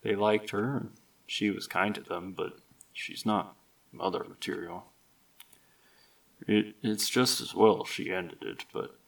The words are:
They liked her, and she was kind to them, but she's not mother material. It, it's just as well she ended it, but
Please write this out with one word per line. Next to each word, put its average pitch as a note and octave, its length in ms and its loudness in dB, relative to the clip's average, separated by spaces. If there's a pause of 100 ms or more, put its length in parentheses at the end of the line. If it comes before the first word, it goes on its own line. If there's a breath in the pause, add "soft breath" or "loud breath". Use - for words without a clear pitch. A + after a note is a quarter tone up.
They A2 140 0
liked G#2+ 360 4
her, A2+ 260 0
and - 140 -4 (340)
she - 240 0
was - 180 -2
kind G2 280 2
to - 60 -8
them, F2+ 320 -8
but - 260 -6 (340)
she's - 320 -10
not G2+ 300 0 (360)
mother F#2 320 -2
material. - 680 -8 (1600 soft breath)
It, G#2+ 340 2
it's G#2+ 280 0
just - 320 2
as - 140 -10
well G#2+ 280 6
she - 280 -6
ended F#2 300 -6
it, - 300 -10
but - 260 -8 (100)